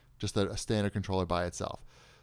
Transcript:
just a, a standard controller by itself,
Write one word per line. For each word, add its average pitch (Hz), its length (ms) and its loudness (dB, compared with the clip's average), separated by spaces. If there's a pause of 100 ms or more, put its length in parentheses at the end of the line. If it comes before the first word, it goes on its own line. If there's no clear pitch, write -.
(200)
just - 160 -2
a, 98 120 4
a 110 80 -6
standard 104 360 0
controller 92 340 0
by 87 180 2
itself, - 360 -6 (420)